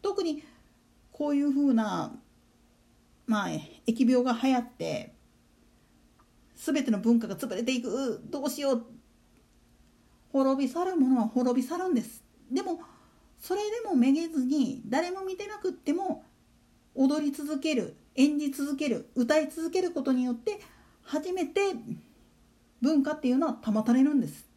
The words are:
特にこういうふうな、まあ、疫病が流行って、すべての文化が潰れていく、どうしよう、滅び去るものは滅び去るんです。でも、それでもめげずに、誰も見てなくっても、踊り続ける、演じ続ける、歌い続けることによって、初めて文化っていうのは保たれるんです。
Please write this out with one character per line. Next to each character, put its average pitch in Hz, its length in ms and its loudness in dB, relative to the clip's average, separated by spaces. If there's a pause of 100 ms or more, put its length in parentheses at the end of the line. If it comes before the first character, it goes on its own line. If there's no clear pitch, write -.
特 392 220 -2
に 302 180 -4 (720)
こ 294 180 -4
う 285 60 2
い 285 80 2
う 285 80 2
ふ 285 160 2
う 262 80 4
な、 180 440 -2 (1080)
ま 208 180 0
あ、 - 20 -4
疫 226 640 0
病 254 140 6
が 247 180 2
流 269 120 4
行 247 60 4
っ 233 80 -6
て、 - 460 -8 (1400)
す - 180 -4
べ 294 100 0
て 226 80 0
の 202 80 2
文 233 200 4
化 226 80 -4
が 190 80 -6
潰 185 200 -6
れ 220 80 -4
て 254 100 0
い 247 80 -2
く、 240 480 -4
ど 285 140 -6
う - 60 -2
し 285 120 -8
よ 277 120 2
う、 233 120 -2 (1500)
滅 269 360 2
び - 40 -2
去 339 120 -2
る 370 140 -2
も 262 100 4
の 254 140 4
は 220 60 2
滅 247 340 2
び 254 40 -2
去 339 120 -6
る 370 120 -2
ん 339 40 2
で 233 80 2
す。 - 220 -14 (280)
で 311 100 0
も、 349 200 -6 (580)
そ - 160 -4
れ 415 140 -2
で 453 180 -6
も 370 80 0
め 254 160 6
げ 330 160 0
ず 302 160 -2
に、 262 440 0
誰 320 240 0
も 381 120 -8
見 381 140 -6
て 403 100 -10
な 415 120 -12
く 370 100 -4
っ - 40 -6
て - 200 -4
も、 381 320 -4 (680)
踊 285 280 2
り 285 80 -2
続 294 280 -6
け 311 160 0
る、 196 200 -2 (200)
演 294 220 4
じ 294 140 -2
続 285 240 -4
け 294 140 -2
る、 - 260 -4
歌 277 240 4
い 302 100 -2
続 320 220 -6
け 370 100 0
る 349 100 -2
こ 285 100 -4
と 269 100 0
に 254 120 2
よ 247 100 -2
っ - 20 -4
て、 208 240 -6 (420)
初 302 300 -4
め 359 140 -2
て - 160 -2 (1200)
文 277 220 4
化 302 100 -2
っ 302 60 -8
て 262 80 -2
い 247 40 2
う 254 60 4
の 320 100 2
は 226 160 -4
保 214 200 0
た 240 100 4
れ 262 100 6
る 294 100 4
ん 277 60 4
で 165 80 0
す。 - 300 -14